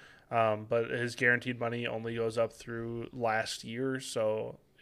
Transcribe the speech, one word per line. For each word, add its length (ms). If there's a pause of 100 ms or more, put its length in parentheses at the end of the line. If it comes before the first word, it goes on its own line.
(300)
um, 380
but 220
his 260
guaranteed 420
money 280
only 280
goes 240
up 140
through 600
last 520
year, 340
so 600 (240)